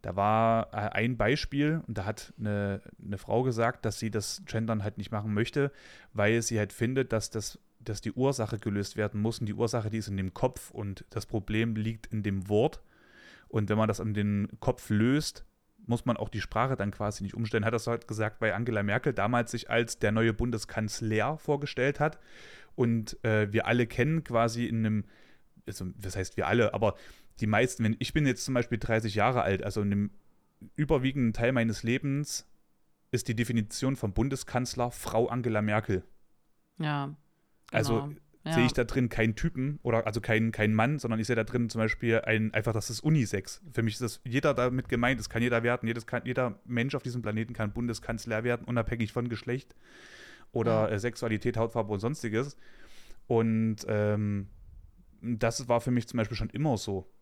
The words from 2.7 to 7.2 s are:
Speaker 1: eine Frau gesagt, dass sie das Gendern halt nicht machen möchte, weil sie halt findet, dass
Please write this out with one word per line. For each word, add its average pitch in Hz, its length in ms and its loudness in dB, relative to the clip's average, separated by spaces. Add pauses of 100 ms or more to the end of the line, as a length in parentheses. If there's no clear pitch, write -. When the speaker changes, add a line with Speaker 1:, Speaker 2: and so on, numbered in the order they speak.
Speaker 1:
eine 98 120 -6
Frau 113 260 0
gesagt, 117 400 0
dass 107 160 -4
sie 113 120 -4
das 107 340 -4
Gendern 113 380 -2
halt 107 140 -4
nicht 101 140 -8
machen 107 220 -2
möchte, 139 400 0 (400)
weil 107 280 4
sie 113 160 -2
halt 104 140 0
findet, 127 400 0
dass 110 200 -2